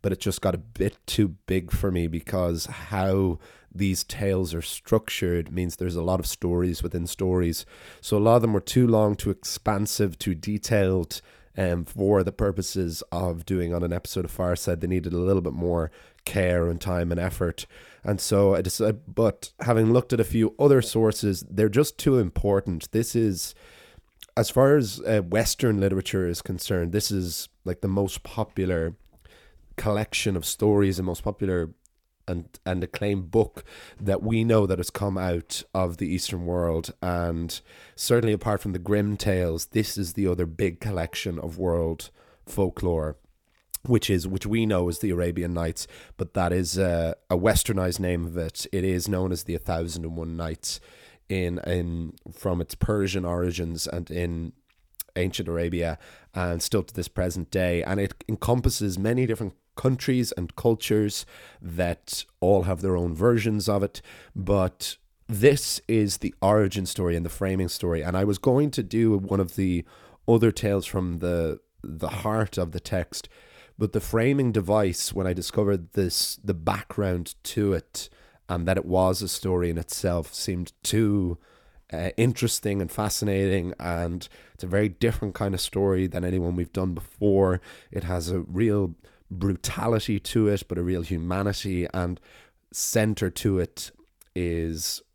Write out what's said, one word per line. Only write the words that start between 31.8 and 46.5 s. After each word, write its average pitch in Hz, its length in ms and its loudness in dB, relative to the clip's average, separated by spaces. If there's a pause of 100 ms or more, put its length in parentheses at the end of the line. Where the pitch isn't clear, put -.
and, 87 360 -8
and 92 180 -2
acclaimed 95 480 -2
book 107 320 2 (380)
that 98 200 0
we 113 220 0
know 110 240 6
that 90 140 0
has 85 100 -4
come 101 260 -2
out 90 460 -2 (100)
of 90 260 0
the 90 100 -2
Eastern 87 360 -4
world. 85 560 0
And 87 600 -2 (340)
certainly 113 380 2
apart 104 280 -2
from 101 120 -6
the 90 80 -4
Grimm 104 360 0
tales, 90 500 0
this - 300 -2
is 90 180 -4
the 98 120 0
other 90 200 0
big 85 340 -2
collection 90 580 -4
of 82 180 -8
world 85 540 -2 (340)
folklore, 85 720 -2 (680)
which 117 260 2
is, 90 160 2
which 95 180 -4
we 110 220 0
know 90 220 2
as 82 100 -4
the 107 120 -2
Arabian 87 440 -2
Nights, 85 320 -4 (300)
but - 180 -6
that 87 180 2